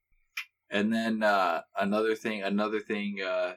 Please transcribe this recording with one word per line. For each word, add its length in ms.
And 240
then, 280
uh, 400
another 380
thing, 280
another 380
thing, 400
uh, 360